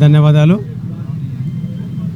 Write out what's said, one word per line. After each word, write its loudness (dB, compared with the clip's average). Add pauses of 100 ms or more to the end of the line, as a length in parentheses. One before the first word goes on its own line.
ధన్యవాదాలు. 6 (1600)